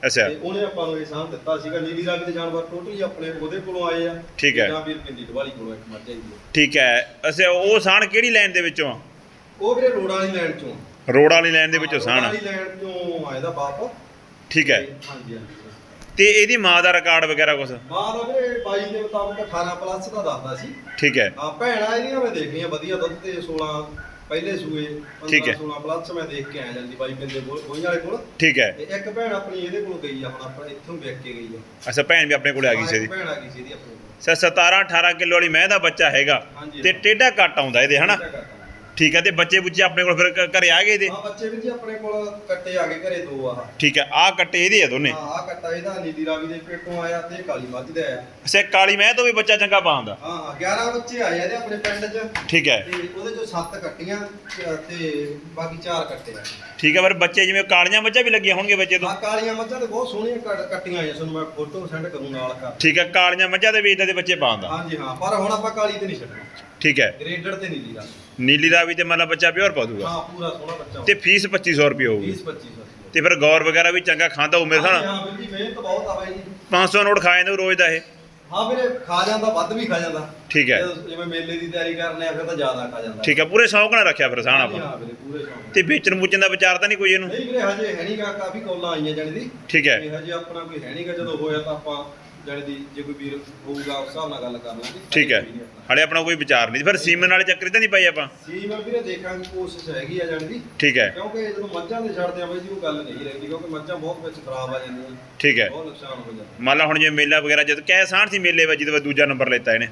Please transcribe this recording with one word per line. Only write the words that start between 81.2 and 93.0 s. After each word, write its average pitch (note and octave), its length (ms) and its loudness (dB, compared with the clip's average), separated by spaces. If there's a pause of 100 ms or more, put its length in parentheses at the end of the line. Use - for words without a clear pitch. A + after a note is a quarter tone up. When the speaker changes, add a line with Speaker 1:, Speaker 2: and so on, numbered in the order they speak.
Speaker 2:
ਮੇਲੇ E3 320 -6
ਦੀ E3+ 100 -6
ਤਿਆਰੀ E3 260 -4
ਕਰਨੇ E3 340 -6
ਆ, D#3+ 40 -4
ਫਿਰ D#3+ 120 -6
ਤਾਂ D#3+ 120 -6
ਜ਼ਿਆਦਾ B2+ 320 -2
ਖਾ A#2+ 140 -10
ਜਾਂਦਾ। A2 220 -10
Speaker 1:
ਠੀਕ D3+ 160 2
ਹੈ, D#3 60 4
ਪੂਰੇ G#3 220 6
ਸ਼ੌਂਕ G#3 260 4
ਨਾਲ G#3+ 140 6
ਰੱਖਿਆ C#3+ 220 2
ਫਿਰ B2 120 -2
ਸਾਨ C3 200 4
Speaker 2:
ਹਾਂਜੀ, G#2 160 -2
Speaker 1:
ਆਪਾਂ? G2+ 100 -6
Speaker 2:
ਹਾਂ - 100 -8
ਵੀਰੇ, A#2 160 -12
ਪੂਰੇ C#3+ 260 -12
ਸ਼ੌਂਕ - 180 -10
ਨਾਲ। - 160 -16
Speaker 1:
ਤੇ G3 80 6
ਵੇਚਣ D#3 340 2
ਵੂਚਣ F#3+ 240 0
ਦਾ F#3+ 80 4
ਵਿਚਾਰ F#3 300 2
ਤਾਂ F#3+ 100 0
ਨਹੀਂ G#3 100 0
ਕੋਈ F#3+ 160 4
ਇਹਨੂੰ? F#3+ 160 0
Speaker 2:
ਨਹੀਂ - 160 -6
ਵੀਰੇ, B3 160 -2
ਹਜੇ G3+ 340 -2
ਹੈ E3+ 80 -6
ਨੀ G#3+ 140 -6
ਗਾ, G3+ 140 -4
ਕਾਫੀ G3 280 -8
ਕਾਲਾਂ F3+ 320 -6
ਆਈਆਂ D3+ 220 -2
ਜਾਣੀ D#3 180 -6
ਦੀ। A#3 180 -8 (180)
Speaker 1:
ਠੀਕ D3+ 200 2
ਹੈ। A#2 120 4
Speaker 2:
ਤੇ D3+ 100 -8
ਹਜੇ D#3 220 -8
ਆਪਣਾ E3+ 280 -8
ਕੋਈ D#3+ 240 -12
ਹੈ B2 100 -12
ਨੀ E3+ 140 -8
ਗਾ, F3 60 -6
ਜਦੋਂ E3 240 -6
ਹੋਇਆ D3+ 220 -4
ਤਾਂ D3+ 120 -6
ਆਪਾਂ D3+ 320 -8 (440)
ਜਾਣੀ C#3+ 140 -8
ਦੀ C#3 240 -10 (100)
ਜੇ C#3+ 60 -12